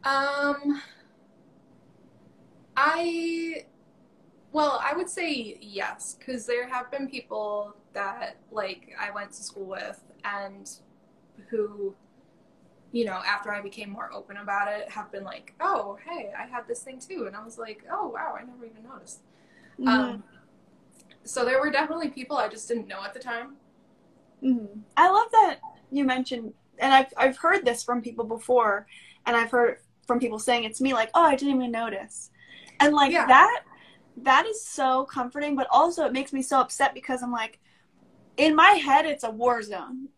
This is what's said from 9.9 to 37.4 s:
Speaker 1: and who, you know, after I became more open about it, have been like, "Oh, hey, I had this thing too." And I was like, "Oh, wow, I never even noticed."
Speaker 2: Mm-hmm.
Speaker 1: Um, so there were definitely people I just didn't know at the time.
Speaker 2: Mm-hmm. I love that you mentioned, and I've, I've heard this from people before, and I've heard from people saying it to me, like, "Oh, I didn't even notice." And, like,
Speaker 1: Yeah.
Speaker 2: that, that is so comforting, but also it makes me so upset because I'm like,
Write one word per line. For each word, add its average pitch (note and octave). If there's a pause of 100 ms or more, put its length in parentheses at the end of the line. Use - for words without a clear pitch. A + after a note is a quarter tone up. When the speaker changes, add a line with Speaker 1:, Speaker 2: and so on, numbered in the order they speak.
Speaker 1:
and G3 (840)
who, G#3 (1000)
you A#3
know, F#3+
after G#3
I G#3
became G3+
more F#3+
open G3+
about G3+
it, G#3
have G#3+
been G3
like, -
"Oh, F4+ (100)
hey, D4+
I G#3+
had B3
this A#3+
thing C4
too." E4
And F#3+
I G#3+
was A#3
like, A3
"Oh, G4
wow, -
I A#3
never B3
even A3
noticed." B3 (580)
Speaker 2:
Mm-hmm. C4
Speaker 1:
Um, B3+ (1000)
so B3
there C4
were D4
definitely D4+
people C4
I A3
just A3
didn't A3+
know F#3+
at G3+
the B3+
time. B3+ (840)
Speaker 2:
Mm-hmm. G#3+ (160)
I F4
love A4
that G4 (320)
you C#4
mentioned, B3+ (260)
and C4
I've, C4+
I've C4
heard F4+
this A#3
from A#3+
people A3+
before, A3 (400)
and A#3+
I've A3+
heard A#3+ (280)
from -
people A3+
saying A#3+
it A3
to -
me, C4
like, A3+
"Oh, E4+
I D4
didn't C#4
even B3+
notice." A3+ (500)
And, D4
like, C#4+
Speaker 1:
Yeah. D#4+
Speaker 2:
that, F4+ (560)
that C4
is A4
so C4
comforting, C#4
but C4+
also E4
it B3
makes C4
me C4+
so C4+
upset C4
because B3
I'm B3
like, A3 (760)